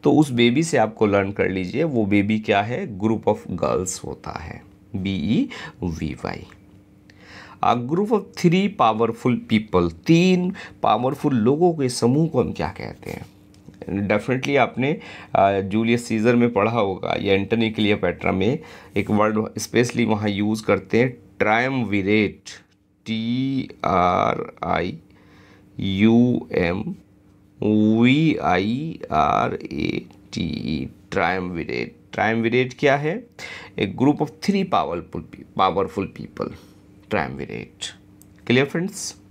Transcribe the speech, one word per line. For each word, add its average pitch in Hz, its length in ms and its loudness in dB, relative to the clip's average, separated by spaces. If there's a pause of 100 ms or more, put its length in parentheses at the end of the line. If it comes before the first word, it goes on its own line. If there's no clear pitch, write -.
तो 147 80 6
उस 143 200 4
बेबी 120 320 4
से 156 140 0
आपको 110 280 2
लर्न 101 260 2
कर 95 180 0
लीजिए, 92 340 -2
वो 123 220 0
बेबी 104 340 2
क्या 101 220 2
है? 120 380 -6
Group 110 140 0
of 107 220 0 (280)
girls 82 400 -2
होता - 360 -12
है, 80 240 -14 (320)
बी 95 200 -2
ई 143 340 0 (340)
वी 82 320 -6 (100)
वाई। 50 180 -6 (1200)
A 117 120 4
group 160 300 -2
of 240 40 -2
three 185 580 2 (120)
powerful 113 560 2 (160)
people, 90 400 2
तीन 180 600 4 (300)
पावरफुल 127 520 0
लोगों 143 380 4
के 139 160 -2
समूह 131 380 2
को 139 140 0
हम 78 100 -2
क्या 76 160 -4
कहते - 440 -12
हैं? - 140 -12 (800)
Definitely 127 500 0
आपने, 127 420 0 (360)
अ, 98 260 4
जूलियस 113 440 0
सीजर 113 300 2
में 120 180 2
पढ़ा 101 180 2
होगा 98 480 -2
या 98 140 2
एंटनी 107 380 0
क्लियोपेट्रा 95 600 0
में 98 280 0 (380)
एक 101 140 -2
वर्ड 107 260 4
specially 113 680 0
वहाँ 107 240 0
यूज़ 104 360 -2
करते 104 340 2
हैं, 131 180 0 (240)
triumvirate, 107 1080 0 (560)
टी 123 640 -4 (160)
आर 90 800 0
आई 87 340 -2 (840)
यू 113 720 2
एम 92 440 -2 (1080)
वी 139 340 4
आई 104 640 -2 (120)
आर 76 440 2
ए - 500 -6 (280)
टी 87 100 -4
ई, 78 460 -4 (240)
triumvirate। 87 1000 -4
Triumvirate 113 640 0
क्या 139 160 2
है? 160 320 -6 (520)
A 101 60 0
group 98 180 -4
of 143 180 2
three - 300 -4
powerful 87 640 -2
pe-, - 440 -12
powerful 95 380 0
people, - 520 -8 (640)
triumvirate। 67 800 -8 (560)
Clear 131 280 2
friends? 185 400 -6 (160)